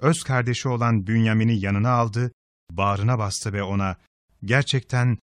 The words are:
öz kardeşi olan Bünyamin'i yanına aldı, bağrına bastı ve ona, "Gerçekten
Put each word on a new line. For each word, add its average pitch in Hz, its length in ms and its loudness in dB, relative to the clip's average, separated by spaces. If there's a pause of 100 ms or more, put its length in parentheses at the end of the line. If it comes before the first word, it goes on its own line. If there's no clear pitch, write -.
öz 156 220 2
kardeşi 123 460 -2
olan 117 380 0
Bünyamin'i 110 540 2
yanına 101 300 0
aldı, 120 420 0 (380)
bağrına 101 480 0
bastı 104 340 -6
ve 101 100 -4
ona, 98 340 -2 (480)
"Gerçekten 123 760 0 (160)